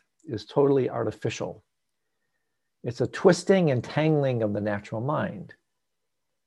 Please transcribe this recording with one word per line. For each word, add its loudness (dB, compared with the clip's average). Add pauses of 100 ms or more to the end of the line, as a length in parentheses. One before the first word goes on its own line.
(240)
is -8
totally 2
artificial. -6 (1200)
It's -8
a 2
twisting 4
and 0
tangling 2
of 0
the -4
natural -6
mind. -6 (920)